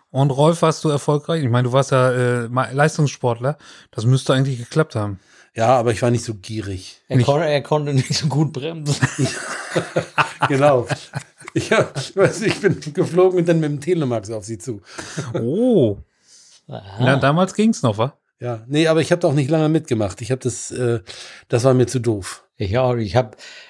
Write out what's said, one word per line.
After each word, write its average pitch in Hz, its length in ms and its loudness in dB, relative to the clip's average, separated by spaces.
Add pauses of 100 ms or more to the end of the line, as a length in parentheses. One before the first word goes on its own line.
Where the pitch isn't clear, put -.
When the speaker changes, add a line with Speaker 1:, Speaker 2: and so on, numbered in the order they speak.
(120)
Speaker 1:
Und 139 200 2
Rolf, 151 300 4
warst 160 240 2
du 156 40 2
erfolgreich? 147 540 -2
Ich 127 60 0
meine, 123 180 2
du 120 60 -2
warst 135 180 2
ja, 123 520 2
äh, 113 40 -8
Ma-, 123 240 -2
Leistungssportler. 135 840 0 (340)
Das 110 140 -4
müsste 131 280 2
eigentlich 135 260 0
geklappt 151 360 -2
haben. 104 240 -4 (340)
Speaker 2:
Ja, 113 240 4
aber 120 140 2
ich 104 100 -2
war 120 80 2
nicht 120 140 0
so 110 120 -8
gierig. 101 760 -12
Speaker 3:
Er 127 80 2
Speaker 1:
Nicht? 123 80 4
Speaker 3:
kon-, 143 160 2
er 147 200 0
konnte 147 320 -2
nicht 135 200 0
so - 140 -2
gut 147 260 0
bremsen. 151 420 -6 (220)
<laughs> 131 100 0 (1200)
Speaker 2:
Genau. 139 400 4 (640)
Ich - 180 -2
hab, 214 240 0 (200)
weißt 190 260 2
du, 220 40 -2
ich - 160 -2
bin 196 180 0 (140)
geflogen 180 460 4
und 170 100 0
dann 165 100 4
mit 151 100 0
dem 143 120 -6
Telemax 123 500 -2
auf 107 140 -8
sie 113 120 -10
zu. 104 240 -10 (520)
Speaker 1:
Oh. 143 640 2 (680)
Speaker 3:
Aha. 110 380 -4
Speaker 1:
Ja, 131 120 6
damals 160 360 2
ging's 214 300 0
noch, 107 140 2
wa? 120 200 -2 (220)
Speaker 2:
Ja, 117 280 -8
nee, 151 200 2
aber 160 140 4
ich - 100 0
hab 175 80 2
da 180 80 0
auch 143 60 2
nicht 139 160 0
lange 156 200 2
mitgemacht. 123 520 -2
Ich 113 100 -6
hab 127 80 -2
das, - 320 -6
äh, 120 300 -2 (460)
das 117 160 0
war 131 100 6
mir 123 140 6
zu 127 120 -4
doof. 110 440 -4 (140)
Speaker 3:
Ich 104 200 -2
auch. 127 180 2
Ich 110 200 -4
hab, 120 220 0 (320)